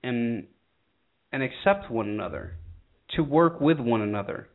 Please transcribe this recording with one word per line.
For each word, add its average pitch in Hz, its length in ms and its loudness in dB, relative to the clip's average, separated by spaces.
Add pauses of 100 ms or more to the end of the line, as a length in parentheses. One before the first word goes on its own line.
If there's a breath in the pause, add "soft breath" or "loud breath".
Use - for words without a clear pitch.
and, 117 440 -2 (840)
and 135 100 -2
accept 196 480 0
one 113 180 -2
another, 90 480 -6 (600)
to 170 60 2
work 160 380 4
with 156 200 4
one 117 220 2
another. 104 520 -4